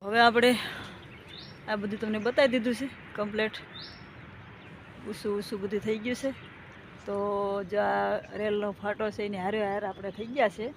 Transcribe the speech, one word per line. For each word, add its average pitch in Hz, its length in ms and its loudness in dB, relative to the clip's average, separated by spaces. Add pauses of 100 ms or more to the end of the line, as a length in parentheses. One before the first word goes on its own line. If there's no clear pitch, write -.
હવે 214 160 4
આપણે 233 360 10 (1120)
આ 214 80 0
બધું 208 240 -2
તમને 214 180 -2
બતાવી 247 300 6
દીધું 240 280 4
છે 262 140 -4 (260)
કમ્પ્લીટ. 214 360 0 (1600)
ઊંસું 208 280 -2
ઊંસું 202 260 -4
બધું 202 180 0
થઈ 214 180 0
ગયું 233 180 -2
છે. 269 160 -2 (760)
તો 202 100 -2 (480)
જો 202 160 0
આ 202 380 4 (180)
રેલનો 208 360 0
ફાટો 208 380 -2
છે 208 140 -4
એની 208 140 -4
હારે 196 360 0
હારે 208 140 0
આપણે 190 240 -6
થઈ 208 140 -8
ગયા 240 240 4
છે 240 280 -6